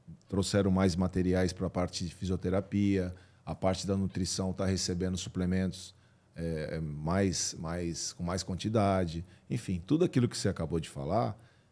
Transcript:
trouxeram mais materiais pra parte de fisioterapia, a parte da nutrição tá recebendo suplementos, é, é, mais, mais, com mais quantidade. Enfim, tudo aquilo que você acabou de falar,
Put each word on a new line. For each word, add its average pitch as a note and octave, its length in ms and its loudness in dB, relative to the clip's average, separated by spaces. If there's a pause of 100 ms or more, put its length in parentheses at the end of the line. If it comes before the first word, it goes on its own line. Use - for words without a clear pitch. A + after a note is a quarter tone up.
(300)
trouxeram G2 420 2
mais F#2+ 240 4
materiais F2+ 560 2
pra F2 180 -2
parte F2+ 360 -4
de D#2+ 100 -8
fisioterapia, F#2+ 960 0 (320)
a D#2+ 80 -6
parte F#2 320 0
da G2 100 2
nutrição F#2+ 560 -2
tá F#2+ 140 -2
recebendo F#2 500 0
suplementos, F#2 800 -2 (420)
é, D#2+ 420 -4
é, - 20 -4
mais, D#2+ 800 0
mais, E2+ 520 -4
com - 120 -10
mais F2+ 180 -2
quantidade. F#2+ 840 2 (240)
Enfim, F#2+ 380 -2
tudo D#3+ 180 4
aquilo C3 240 4
que - 80 -2
você - 140 0
acabou E2 300 -2
de - 100 -8
falar, G#2 500 -2 (320)